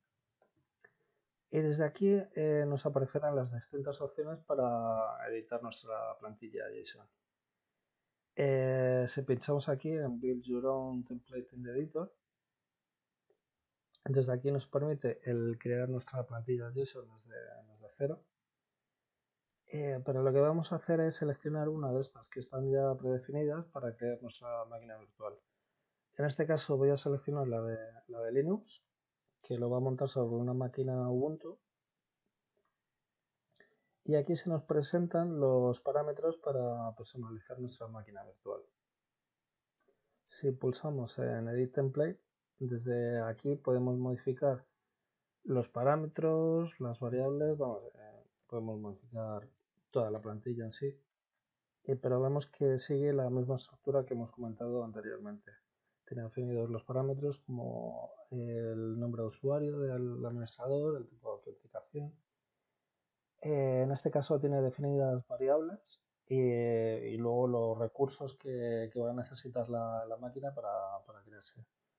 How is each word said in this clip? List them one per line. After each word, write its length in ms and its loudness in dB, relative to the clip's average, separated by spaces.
Y 80 4
desde 240 4
aquí, 360 4
eh, 320 4
nos 200 0
aparecerán 500 2
las 180 0
distintas 460 -6
opciones 400 -4
para 760 2
editar 340 -4
nuestra 560 -6
plantilla 520 -10
json. 360 -12
Eh, 720 4
si 160 -4
pinchamos 460 0
aquí 220 -2
en 300 -2
Build 220 0
Your 240 -2
Own 380 0
Template 500 -10
in 80 -10
the 80 -8
Editor, 420 -4
desde 260 4
aquí 180 0
nos 160 -2
permite 540 0
el 260 0
crear 320 -2
nuestra 380 -4
plantilla 460 -4
json 400 -6
desde, 240 -20
desde 280 -20
cero. 280 -4
Eh, 280 -2
pero 180 2
lo 100 6
que 60 6
vamos 340 4
a 40 -2
hacer 240 2
es 160 2
seleccionar 520 -2
una 220 -2
de 100 2
estas 280 -8
que 100 -12
están 300 -4
ya 260 4
predefinidas 720 -2
para 300 -6
crear 260 -2
nuestra 440 -8
máquina 320 -14
virtual. 360 -12
En 100 0
este 200 0
caso 300 2
voy 140 6
a 60 4
seleccionar 520 -2
la 120 0
de, 160 -4
la 140 -12
de 100 -2
Linux, 540 0
que 160 -4
lo 120 0
va 80 2
a 20 2
montar 280 0
sobre 280 0
una 180 0
máquina 560 -2
Ubuntu. 480 -2
Y 100 4
aquí 220 4
se 120 -4
nos 140 2
presentan 800 2
los 400 6
parámetros 560 0
para 580 -2
personalizar 640 -12
nuestra 300 -10
máquina 340 -14
virtual. 380 -10
Si 260 -2
pulsamos 680 -2
en 300 -2
Edit 260 0
Template, 460 0
desde 640 0
aquí 340 -2
podemos 420 2
modificar 640 0
los 260 2
parámetros, 1080 2
las 220 -4
variables, 580 0
vamos, 240 0
eh, 320 -20
podemos 320 -4
modificar 720 -8
toda 200 2
la 100 -4
plantilla 440 -6
en 80 -8
sí. 280 -6
Eh, 100 2
pero 260 2
vemos 280 2
que 320 2
sigue 320 2
la 180 2
misma 240 2
estructura 500 0
que 100 -4
hemos 180 -6
comentado 500 -4
anteriormente. 720 -10
Tiene 200 -8
definidos 440 -2
los 140 -4
parámetros 560 -2
como 720 -8
el 640 -4
nombre 240 -2
de 60 -2
usuario 500 -2
del 480 -4
administrador, 720 -2
el 100 -8
tipo 220 -12
de 80 -4
autenticación. 760 -12
Eh, 440 2
en 80 2
este 180 0
caso 300 2
tiene 220 4
definidas 640 2
variables 760 0
y, 140 4
y 760 2
luego 300 2
los 320 2
recursos 560 -2
que, 580 -4
que 60 -4
va 140 0
a 20 -4
necesitar 540 -6
la, 380 -2
la 100 -6
máquina 360 -8
para, 200 -6
para 160 -20
crearse, 420 -20